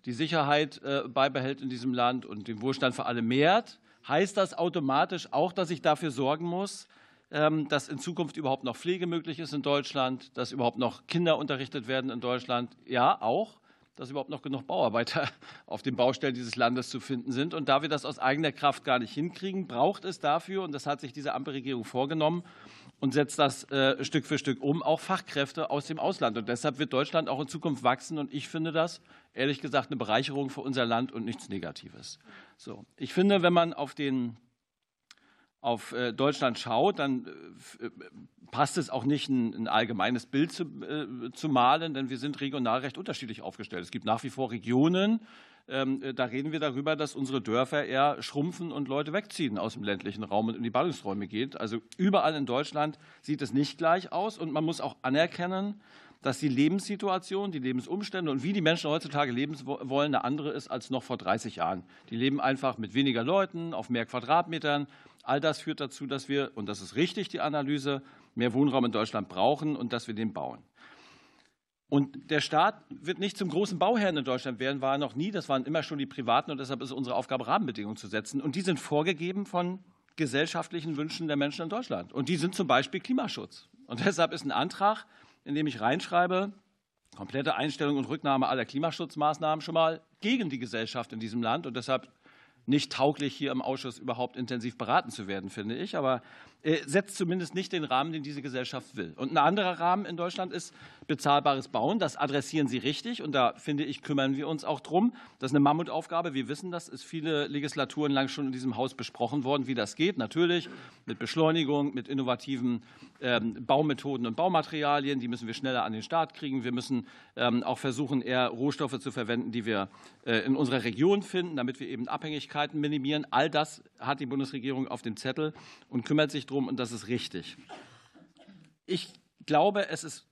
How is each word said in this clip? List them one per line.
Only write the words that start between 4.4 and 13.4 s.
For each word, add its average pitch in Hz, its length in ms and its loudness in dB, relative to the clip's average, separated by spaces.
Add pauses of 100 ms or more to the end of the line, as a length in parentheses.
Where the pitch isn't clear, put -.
automatisch 165 760 0
auch, 160 180 2
dass 180 180 -2
ich 151 120 -4
dafür 151 300 2
sorgen 139 340 0
muss, 185 420 -4 (420)
ähm, 151 380 4
dass 143 220 0
in 143 100 -6
Zukunft 165 380 -4
überhaupt 135 260 -2
noch 120 120 -2
Pflege 180 300 -2
möglich 165 340 -4
ist 147 140 -8
in 147 80 -2
Deutschland, 135 760 0
dass 123 140 -4
überhaupt 120 260 0
noch 120 300 -2
Kinder 165 300 4
unterrichtet 135 500 -4
werden 131 220 0
in 117 120 -4
Deutschland. 123 640 -2
Ja, 127 360 4
auch, 160 380 0 (360)